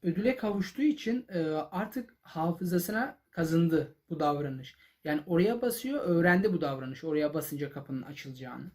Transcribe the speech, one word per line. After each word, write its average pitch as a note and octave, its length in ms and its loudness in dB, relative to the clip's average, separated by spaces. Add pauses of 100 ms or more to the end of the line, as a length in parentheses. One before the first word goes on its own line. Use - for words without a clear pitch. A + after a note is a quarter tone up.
Ödüle G3+ 340 0
kavuştuğu G#3 460 -2
için, B3+ 460 0
e, F#3 120 -2 (300)
artık G#3+ 520 -6
hafızasına F3 960 -2 (120)
kazındı E3 640 2 (140)
bu D#3 100 -4
davranış. C#3+ 560 -2 (280)
Yani D3+ 220 0
oraya G3 360 4
basıyor, C4 420 -2
öğrendi F3+ 480 6
bu E3+ 80 0
davranışı. C3+ 480 -4
Oraya D3+ 260 0
basınca D3 360 -4
kapının C3+ 320 -8
açılacağını. C3 720 -12